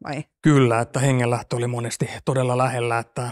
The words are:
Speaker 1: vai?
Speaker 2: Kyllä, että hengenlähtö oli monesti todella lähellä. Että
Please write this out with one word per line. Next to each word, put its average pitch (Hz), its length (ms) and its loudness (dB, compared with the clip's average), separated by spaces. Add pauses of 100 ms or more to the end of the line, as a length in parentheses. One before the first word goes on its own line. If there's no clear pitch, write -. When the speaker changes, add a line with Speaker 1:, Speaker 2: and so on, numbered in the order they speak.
Speaker 1:
vai? 147 200 -8 (180)
Speaker 2:
Kyllä, 127 400 4
että 123 180 -4
hengenlähtö 123 560 0
oli 120 120 -2
monesti 120 420 -6 (160)
todella 127 320 0
lähellä. 120 420 0
Että 123 320 -8